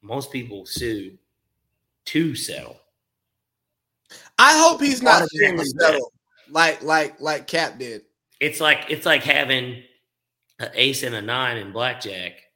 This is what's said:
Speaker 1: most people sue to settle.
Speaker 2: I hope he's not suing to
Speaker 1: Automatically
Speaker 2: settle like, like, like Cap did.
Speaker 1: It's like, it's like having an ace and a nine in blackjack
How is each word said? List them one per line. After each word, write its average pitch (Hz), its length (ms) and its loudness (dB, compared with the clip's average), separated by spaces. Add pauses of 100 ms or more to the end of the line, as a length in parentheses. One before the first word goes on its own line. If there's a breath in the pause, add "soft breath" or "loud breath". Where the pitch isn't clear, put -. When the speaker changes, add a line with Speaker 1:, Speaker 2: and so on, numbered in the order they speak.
Speaker 1:
most 123 300 -10
people 107 340 -12
sue 107 520 -8 (880)
to 151 300 -2
settle. 62 440 -12 (1600 loud breath)
Speaker 2:
I 294 200 8
hope 330 200 6
he's 269 220 -2
not 214 280 6
suing 156 280 0
to 160 60 -4
Speaker 1:
Automatically 131 160 -8
Speaker 2:
settle 147 340 2 (360)
like, 160 340 2
like, 156 360 0
like 147 280 -6
Cap 143 320 -4
did. 117 240 -12 (360)
Speaker 1:
It's 147 220 -4
like, 151 280 2
it's 156 160 -4
like 147 180 2
having 131 600 -2 (760)
an 123 160 -10
ace 131 280 2
and 120 120 -6
a 107 60 -6
nine 120 360 -4
in 98 160 -12
blackjack 107 600 -6 (220)